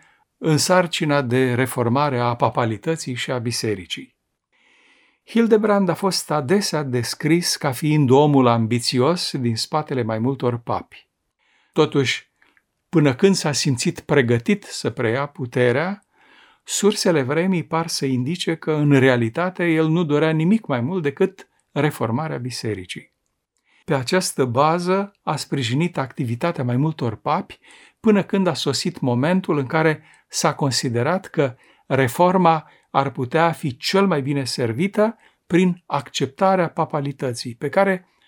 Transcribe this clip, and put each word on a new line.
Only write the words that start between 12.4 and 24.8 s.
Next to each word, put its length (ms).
până 260
când 200
s-a 180
simțit 480
pregătit 640
să 260
preia 360
puterea, 800
sursele 580
vremii 420
par 220
să 200
indice 480
că, 180
în 260
realitate, 760
el 160
nu 160
dorea 260
nimic 360
mai 140
mult 220
decât 460
reformarea 640
bisericii. 800
Pe 100
această 500
bază 680